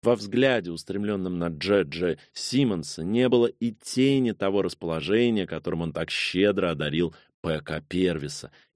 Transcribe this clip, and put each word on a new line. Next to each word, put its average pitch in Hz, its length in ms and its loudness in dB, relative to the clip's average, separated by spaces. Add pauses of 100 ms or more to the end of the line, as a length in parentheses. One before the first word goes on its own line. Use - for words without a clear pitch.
Во 120 140 4
взгляде, 104 560 0
устремленном 95 640 -4
на 85 140 -2
Дж 92 320 2
Дж 80 340 -2 (160)
Симмонса, 101 680 -2
не 120 260 2
было 120 160 6
и 117 260 -2
тени 131 600 2
того 98 320 0
расположения, 92 840 0
которым 82 360 -4
он 82 120 -4
так 82 160 -4
щедро 95 640 2
одарил 78 420 -2 (280)
П 78 200 -2
К 78 200 -8
Первиса 82 720 -4 (240)